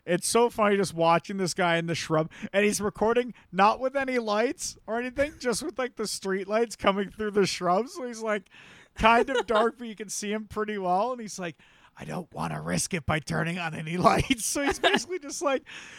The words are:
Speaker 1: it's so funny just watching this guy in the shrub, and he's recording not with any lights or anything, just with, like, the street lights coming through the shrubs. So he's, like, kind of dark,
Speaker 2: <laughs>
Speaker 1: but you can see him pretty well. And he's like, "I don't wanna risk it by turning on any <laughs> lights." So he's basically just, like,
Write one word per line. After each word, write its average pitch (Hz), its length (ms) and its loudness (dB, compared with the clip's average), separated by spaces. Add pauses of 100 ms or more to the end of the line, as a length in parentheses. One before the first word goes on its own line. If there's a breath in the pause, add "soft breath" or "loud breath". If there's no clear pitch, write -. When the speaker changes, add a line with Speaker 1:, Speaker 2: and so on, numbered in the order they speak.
Speaker 1:
it's 175 200 0
so 233 220 4
funny 208 260 2
just 190 200 0
watching 170 420 2
this 185 160 -2
guy 170 240 2
in 165 80 -2
the 165 80 -2
shrub, 160 380 0 (200 loud breath)
and 202 140 4
he's 196 160 2
recording 226 540 0 (160 soft breath)
not 208 280 4
with 262 160 -2
any 262 220 0
lights 226 580 -2 (120)
or 220 120 -2
anything, 254 400 -2
just 240 220 -2
with, 311 160 -6
like, 254 200 -4
the 214 100 -4
street 190 400 -4
lights 220 280 0
coming 196 360 0
through 214 200 -6
the 196 140 4
shrubs. 185 480 0
So 277 140 -10
he's, 226 140 -10
like, 214 280 -2 (460 loud breath)
kind 233 340 6
of 247 160 0
dark, 226 300 2
Speaker 2:
<laughs> - 20 -20
Speaker 1:
but 247 100 -12
you 214 80 -10
can 202 140 -12
see 208 240 -6
him 220 140 -6
pretty 214 320 -4
well. 190 320 0
And 240 100 -8
he's 208 160 -12
like, 170 180 -8 (400 soft breath)
"I - 100 -16
don't 156 280 -8
wanna 160 260 -6
risk 170 360 -2
it 156 100 -6
by 156 140 0
turning 165 400 -4
on 160 160 -6
any 160 220 -6
<laughs> - 0 -
lights." 202 480 2
So 285 180 -2
he's 359 160 0
basically 359 400 0
just, 294 240 -10
like, 269 200 0 (360 loud breath)